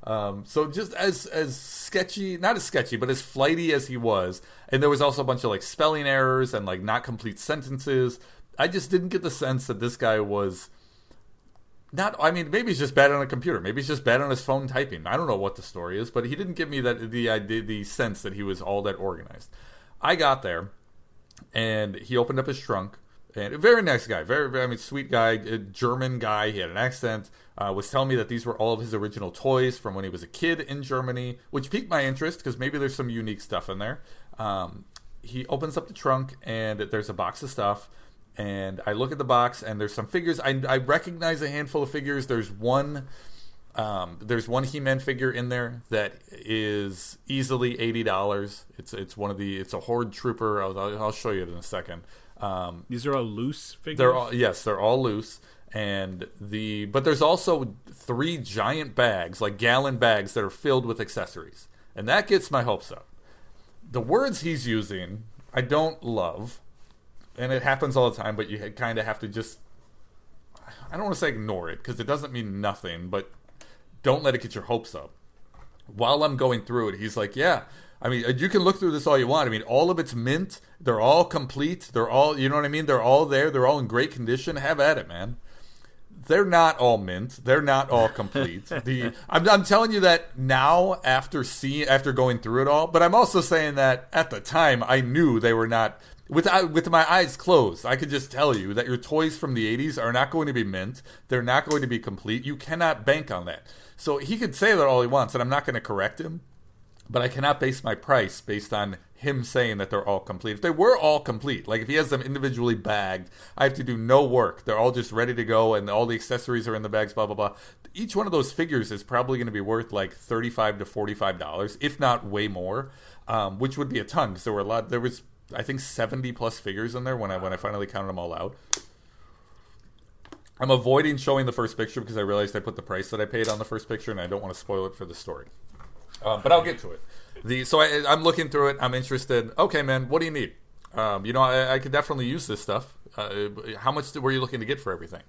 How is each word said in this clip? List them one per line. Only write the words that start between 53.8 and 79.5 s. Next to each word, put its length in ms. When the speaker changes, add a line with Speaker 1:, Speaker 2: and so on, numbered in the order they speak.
Speaker 1:
They're 160
all, 200
yes, 300
they're 160
all 240
loose. 380
And 540
the, 460
but 180
there's 180
also 540
three 460
giant 580
bags, 460
like, 160
gallon 400
bags 380
that 100
are 40
filled 360
with 160
accessories. 680
And 100
that 200
gets 220
my 140
hopes 300
up. 140
The 80
words 400
he's 260
using, 600
I 60
don't 420
love. 600
And 140
it 100
happens 360
all 120
the 60
time, 220
but 120
you 80
ha-, 160
kinda 300
have 160
to 80
just, 320
I 40
don't 100
wanna 120
say 120
ignore 420
it, 140
'cause 160
it 80
doesn't 240
mean 300
nothing, 480
but 220
don't 220
let 100
it 80
get 140
your 80
hopes 320
up. 160
While 360
I'm 140
going 260
through 260
it, 100
he's 180
like, 180
"Yeah, 280
I 60
mean, 160
you 100
can 140
look 180
through 120
this 140
all 120
you 100
want. 200
I 40